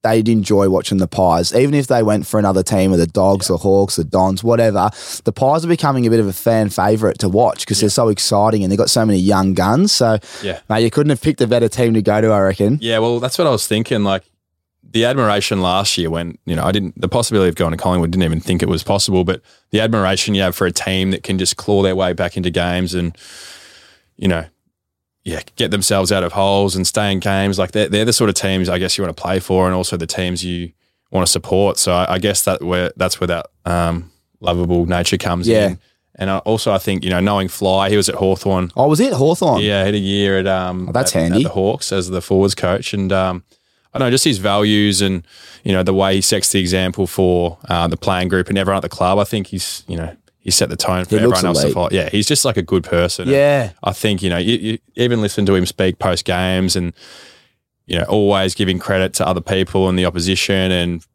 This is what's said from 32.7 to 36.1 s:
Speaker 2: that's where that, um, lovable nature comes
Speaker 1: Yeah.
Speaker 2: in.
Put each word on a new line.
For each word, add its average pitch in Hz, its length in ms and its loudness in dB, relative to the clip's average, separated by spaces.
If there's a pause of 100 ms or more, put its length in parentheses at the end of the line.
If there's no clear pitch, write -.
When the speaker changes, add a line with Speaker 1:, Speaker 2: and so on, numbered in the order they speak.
Speaker 2:
that's 92 220 -2
where 90 80 -2
that, 85 200 -4 (180)
um, 85 460 -2 (300)
lovable 87 440 0
nature 87 320 -2
comes 90 300 -2
Speaker 1:
Yeah. 107 200 4
Speaker 2:
in. 92 120 -4 (360)